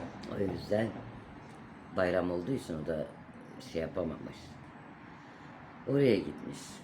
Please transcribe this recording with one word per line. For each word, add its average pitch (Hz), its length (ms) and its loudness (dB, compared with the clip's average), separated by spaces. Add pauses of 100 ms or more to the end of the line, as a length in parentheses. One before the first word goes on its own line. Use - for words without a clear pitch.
(360)
O 98 180 2
yüzden 104 340 2 (1080)
bayram 90 360 6
olduğu 87 200 0
için 80 320 0
o 78 40 -2
da 78 200 0 (640)
şey 82 100 0
yapamamış. 80 540 -2 (1500)
Oraya 135 280 10
gitmiş. - 420 -2 (260)